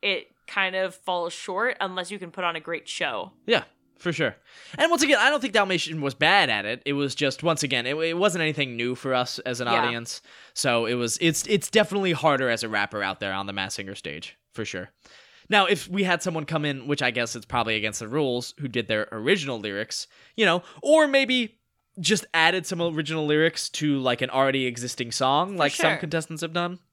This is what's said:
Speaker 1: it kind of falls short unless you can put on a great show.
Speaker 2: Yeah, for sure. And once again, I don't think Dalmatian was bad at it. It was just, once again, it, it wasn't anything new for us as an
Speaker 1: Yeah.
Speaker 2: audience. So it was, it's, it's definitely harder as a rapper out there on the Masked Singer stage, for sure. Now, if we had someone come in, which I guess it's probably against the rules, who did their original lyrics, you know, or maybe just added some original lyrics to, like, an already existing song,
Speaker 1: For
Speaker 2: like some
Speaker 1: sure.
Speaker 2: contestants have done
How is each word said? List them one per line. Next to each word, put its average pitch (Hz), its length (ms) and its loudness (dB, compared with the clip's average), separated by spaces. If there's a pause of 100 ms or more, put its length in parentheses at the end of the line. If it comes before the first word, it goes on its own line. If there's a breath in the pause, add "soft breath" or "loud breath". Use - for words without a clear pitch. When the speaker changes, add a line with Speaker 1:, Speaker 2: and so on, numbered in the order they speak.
Speaker 1:
it 196 260 -4 (180)
kind 190 300 -2
of 190 180 -2
falls 175 380 -4
short 208 480 -4
unless 185 320 -6
you 208 80 -10
can 175 100 -12
put 180 140 -8
on 170 100 0
a 160 60 -6
great 160 280 -10
show. 123 440 -6 (120)
Speaker 2:
Yeah, 220 200 2 (340)
for 175 140 -4
sure. 131 240 0 (420 loud breath)
And 320 100 4
once 330 140 4
again, 277 160 6
I 240 120 6
don't 294 100 2
think 226 120 -4
Dalmatian 185 480 2
was 139 140 -2
bad 170 340 4
at 104 160 0
it. 113 220 -4
It 143 60 0
was 143 240 -2
just, 139 260 -2
once 156 220 2
again, 123 220 0
it, 139 100 -2
it 165 200 -2
wasn't 180 260 2
anything 143 340 -2
new 120 180 -2
for 131 200 -2
us 123 260 -2
as 120 200 -4
an 123 60 -2
Speaker 1:
Yeah. 117 160 2
Speaker 2:
audience. 117 400 -4 (320 loud breath)
So 117 320 0
it 120 80 0
was, 120 260 -2
it's, 165 280 2
it's 202 220 0
definitely 202 420 2
harder 139 360 2
as 117 140 0
a 117 60 -6
rapper 104 340 -2
out 95 160 -4
there 98 140 -4
on 98 140 -4
the 98 60 -6
Masked 98 240 -4
Singer 98 200 -10
stage, - 400 -12 (180)
for 113 100 -6
sure. 92 260 -10 (600 loud breath)
Now, 196 160 4
if 190 220 0
we 190 160 0
had 175 180 0
someone 160 220 -4
come 151 200 -2
in, 135 220 -4
which 143 160 -2
I 123 80 2
guess 120 240 -2
it's 117 120 -12
probably 110 280 0
against 107 240 -2
the 113 80 -8
rules, 123 540 -2
who 139 80 -6
did 120 180 -2
their 107 240 0
original 135 480 0
lyrics, 104 480 -6 (300 soft breath)
you 220 100 2
know, 175 160 2 (200 loud breath)
or 302 260 6
maybe 254 480 2 (440)
just 180 320 0
added 170 320 4
some 175 160 -6
original 160 460 -2
lyrics 156 440 2
to, 151 280 0
like, 127 240 0
an 127 80 -4
already 135 360 2
existing 120 440 -6
song, 143 420 2
Speaker 1:
For 196 40 -6
Speaker 2:
like 147 160 2
some - 200 2
Speaker 1:
sure. 180 40 0
Speaker 2:
contestants 160 460 -4
have 165 100 -6
done 175 260 -4 (140)